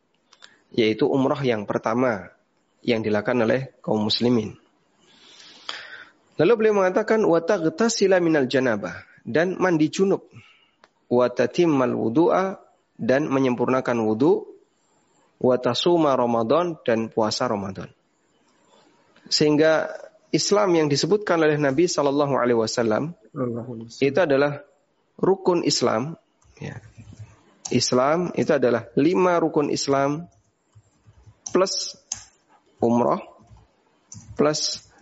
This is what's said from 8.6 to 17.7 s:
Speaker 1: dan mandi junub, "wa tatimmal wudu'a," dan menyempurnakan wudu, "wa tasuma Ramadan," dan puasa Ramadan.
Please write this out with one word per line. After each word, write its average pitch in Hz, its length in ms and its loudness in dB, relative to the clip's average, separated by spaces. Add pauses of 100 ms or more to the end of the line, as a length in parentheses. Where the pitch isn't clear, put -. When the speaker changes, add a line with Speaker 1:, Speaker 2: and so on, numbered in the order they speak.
Speaker 1:
dan 170 320 0
mandi 160 320 2
junub, 190 320 0 (880)
"wa 123 160 4
tatimmal 131 640 2
wudu'a," 170 640 0 (400)
dan 135 320 0
menyempurnakan 123 800 0
wudu, 135 400 2 (880)
"wa 127 240 2
tasuma 147 560 2
Ramadan," 127 720 0
dan 113 260 -2
puasa 110 320 -2
Ramadan. 101 480 -6 (1400)